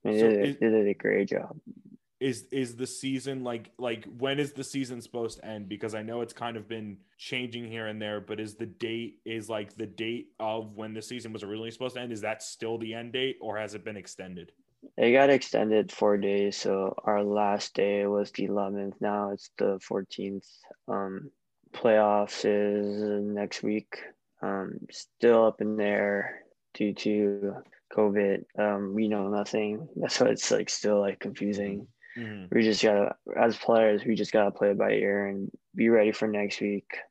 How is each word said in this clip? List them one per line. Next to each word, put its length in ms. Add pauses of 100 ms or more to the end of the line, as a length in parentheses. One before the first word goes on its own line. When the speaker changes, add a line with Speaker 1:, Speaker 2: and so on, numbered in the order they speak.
Speaker 1:
I 40
mean, 100
Speaker 2:
So 100
Speaker 1:
they 80
did, 120
Speaker 2:
is 100
Speaker 1:
they 120
did 180
a 60
great 340
job. 280 (640)
Speaker 2:
Is, 300
is 240
the 120
season, 580
like, 340
like, 260 (140)
when 220
is 120
the 120
season 360
supposed 380
to 80
end? 220
Because 260
I 80
know 180
it's 120
kind 240
of 120
been 300 (180)
changing 520
here 180
and 160
there, 180
but 200
is 160
the 100
date, 580
is, 240
like, 280
the 100
date 420 (120)
of 340
when 200
the 80
season 300
was 120
originally 260
supposed 240
to 60
end, 120
is 100
that 200
still 340
the 160
end 200
date, 280
or 160
has 180
it 100
been 120
extended? 540 (460)
Speaker 1:
It 160
got 180
extended 600
four 240
days, 400
so 380 (100)
our 180
last 520
day 320
was 260
the 140
eleventh. 540
Now 300
it's 280
the 240
fourteenth. 640 (400)
Um, 440 (420)
playoffs 720
is 800
next 380
week. 360 (420)
Um, 380 (120)
still 560
up 140
in 160
the 80
air 600 (300)
due 200
to 600 (380)
covid. 520 (140)
Um, 360
we 140
know 200
nothing. 680
That's 240
why 80
it's, 220
like, 200
still, 300
like, 180
confusing. 680 (280)
Speaker 2:
Mm-hmm. 380
Speaker 1:
We 80
just 200
gotta, 340 (200)
as 200
players, 480
we 100
just 180
gotta 200
play 180
it 80
by 140
ear 360
and 220 (240)
be 140
ready 240
for 160
next 320
week. 360 (140)